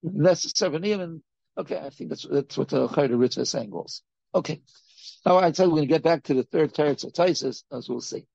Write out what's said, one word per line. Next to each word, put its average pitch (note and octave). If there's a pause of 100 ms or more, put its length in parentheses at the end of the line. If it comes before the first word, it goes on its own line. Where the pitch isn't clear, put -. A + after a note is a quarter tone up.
Necessary F3
for D#3
Aniyim, G3+
and E3 (380)
okay, -
I C#3+
think -
that's, -
that's C#3+
what -
the C3
Chayda C3+
Ritva B2
is -
saying A2+
also. - (320)
Okay. D#3 (640)
Now F3+
I F3+
said F#3
we're E3
gonna D3+
get D3+
back D#3+
to D3
the C3
third D3+
teretz D3
of -
Taisus, E3
as B2
we'll B2
see. -